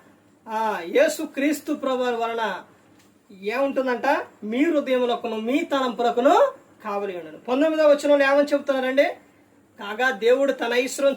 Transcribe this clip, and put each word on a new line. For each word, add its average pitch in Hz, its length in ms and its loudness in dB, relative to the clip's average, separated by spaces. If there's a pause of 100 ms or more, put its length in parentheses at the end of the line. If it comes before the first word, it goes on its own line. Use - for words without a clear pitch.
(480)
ఆ, 220 380 -4
యేసు 311 360 0
క్రీస్తు 294 500 -4
ప్రభు 254 300 -4
వలన 226 600 -4 (800)
ఏముంటుందంట? 262 840 0 (200)
"మీ 240 200 0
హృదయములకును 247 720 0
మీ 233 220 -2
తలంపులకును 262 960 2 (320)
కావలి 202 340 -6
ఉండును." 156 200 -14
పంతొమ్మిదవ 302 520 2
వచనంలో 285 340 4
ఏమని 285 280 4
చెప్తున్నారండి? 269 520 0 (760)
"కాగా 214 300 -2
దేవుడు 254 420 2
తన 240 220 -4
ఐశ్వర్యం 269 420 0